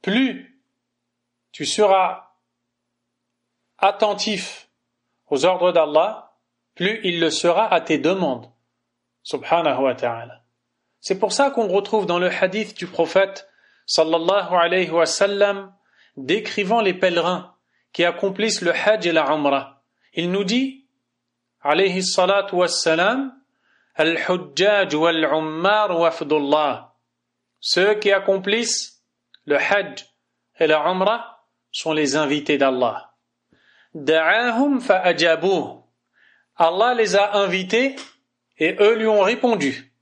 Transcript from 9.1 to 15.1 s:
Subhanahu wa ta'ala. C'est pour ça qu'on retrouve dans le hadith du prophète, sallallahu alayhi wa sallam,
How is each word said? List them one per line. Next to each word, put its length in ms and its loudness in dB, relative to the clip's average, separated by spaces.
Subhanahu 600 -2
wa 120 0
ta'ala. 480 -8
C'est 180 -4
pour 140 -2
ça 180 2
qu'on 180 -4
retrouve 380 -2
dans 120 -2
le 120 0
hadith 460 -4
du 100 -10
prophète, 600 -2
sallallahu 680 0
alayhi 360 2
wa 160 2
sallam, 680 -2